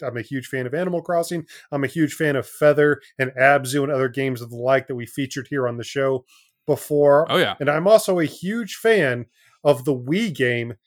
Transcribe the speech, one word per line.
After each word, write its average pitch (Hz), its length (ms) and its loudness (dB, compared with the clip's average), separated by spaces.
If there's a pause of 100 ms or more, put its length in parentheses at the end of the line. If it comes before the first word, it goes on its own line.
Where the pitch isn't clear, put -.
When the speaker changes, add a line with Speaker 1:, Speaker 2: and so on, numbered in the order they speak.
Speaker 1:
I'm 123 140 -8
a 117 60 -8
huge 131 240 -8
fan 127 200 -6
of 120 60 -10
Animal 170 300 -4
Crossing. 170 440 -4 (260)
I'm 143 100 -2
a 131 60 0
huge 156 260 -2
fan 147 220 0
of 120 120 -4
Feather 147 520 2 (180)
and 131 140 -2
Abzu 135 500 2
and 139 80 -2
other 131 180 0
games 127 320 -4
of 117 100 -12
the 120 60 -14
like 131 300 0
that 135 80 -8
we 120 100 -8
featured 135 460 -8
here 131 160 -2
on 117 100 -4
the 117 80 -8
show 135 400 -2 (400)
before. 147 640 4
Speaker 2:
Oh, 170 100 2
yeah. 110 200 0
Speaker 1:
And 139 100 -4
I'm 160 200 0
also 202 320 4
a 156 40 0
huge 202 520 -8
fan 143 500 2 (380)
of 131 200 2
the 139 100 0
Wii 156 380 -2
game 120 420 -2 (120)